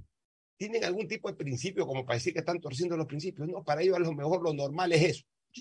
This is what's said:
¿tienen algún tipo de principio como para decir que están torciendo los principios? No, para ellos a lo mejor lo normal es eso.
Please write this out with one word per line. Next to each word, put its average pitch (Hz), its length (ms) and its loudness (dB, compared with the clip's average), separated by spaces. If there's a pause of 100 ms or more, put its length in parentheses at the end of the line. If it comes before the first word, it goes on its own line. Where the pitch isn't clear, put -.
(580)
¿tienen 214 260 -2
algún 185 240 -2
tipo 208 220 -6
de 190 80 -8
principio 151 500 -2
como 131 180 -2
para 123 120 0
decir 160 160 -2
que 165 60 0
están 170 200 -2
torciendo 165 380 -2
los 156 100 -2
principios? 151 400 -6
No, 180 160 -6
para 147 180 0
ellos 185 140 6
a 175 40 0
lo 165 120 2
mejor 160 320 0
lo 160 100 2
normal 147 380 0
es 160 120 8
eso. 170 200 2 (380)